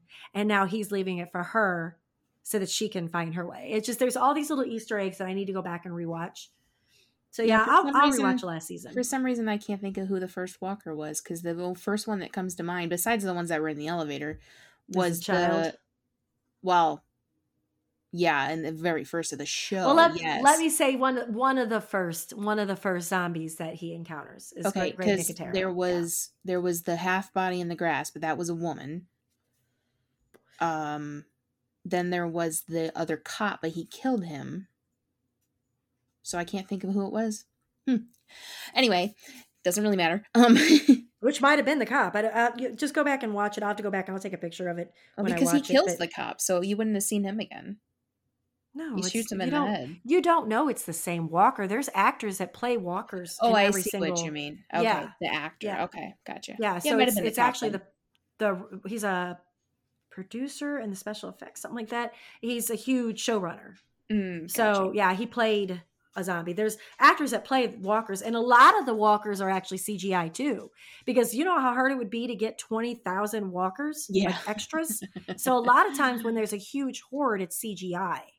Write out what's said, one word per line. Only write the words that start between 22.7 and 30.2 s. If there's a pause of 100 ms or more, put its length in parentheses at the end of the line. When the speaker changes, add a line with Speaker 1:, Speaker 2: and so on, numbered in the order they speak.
Speaker 1:
first
zombies
that
he
encounters
is
Speaker 2:
Okay,
Speaker 1:
Greg,
Greg
Speaker 2:
'cause
Speaker 1:
Nicotero.
Speaker 2:
there
Speaker 1:
Yeah.
Speaker 2:
was, (160)
there
was
the
half
body
in
the
grass,
but
that
was
a
woman. (1500)